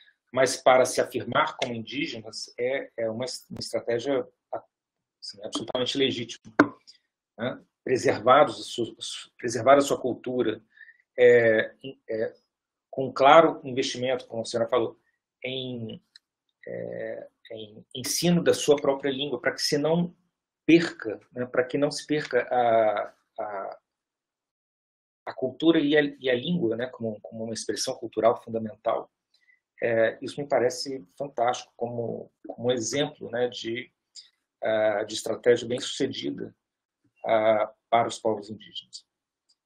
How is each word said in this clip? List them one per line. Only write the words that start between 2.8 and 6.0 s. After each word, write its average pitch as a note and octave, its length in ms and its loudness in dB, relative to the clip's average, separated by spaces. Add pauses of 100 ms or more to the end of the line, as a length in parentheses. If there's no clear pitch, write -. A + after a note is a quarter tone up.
é A2+ 120 -2
uma A2 140 -6
es-, - 260 -10
uma A2 100 -12
estratégia, A#2+ 680 -4 (920)
assim, - 220 -16
absolutamente A#2+ 540 -4
legítima, B2 560 -4 (840)